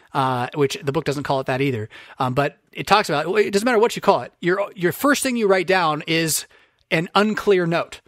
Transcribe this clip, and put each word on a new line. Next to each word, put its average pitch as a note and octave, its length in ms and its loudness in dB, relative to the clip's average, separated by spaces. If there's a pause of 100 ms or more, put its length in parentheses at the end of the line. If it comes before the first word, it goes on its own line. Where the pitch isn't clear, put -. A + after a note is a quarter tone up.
(140)
uh, C3 420 0
which C#3+ 260 0
the C#3 120 -2
book D#3 100 -2
doesn't C#3 200 -4
call C3+ 180 -2
it C3+ 60 -10
that C3 120 -2
either, B2 300 -2 (300)
um, B2+ 160 -2
but C#3+ 220 -2 (140)
it - 160 -10
talks G3+ 220 2
about, D#3 180 -2 (100)
it G#3+ 140 2
doesn't G3+ 140 0
matter B3 140 2
what A3 180 2
you - 40 -8
call C#3+ 200 2
it. A2 180 -12
Your, F3+ 380 -2
your F3 160 0
first C#4 300 0
thing B3+ 120 -2
you A3+ 100 0
write F#3+ 220 2
down D#3+ 400 2
is E3 380 -2 (440)
an E3+ 260 -2
unclear G3 520 2
note, E3 400 -4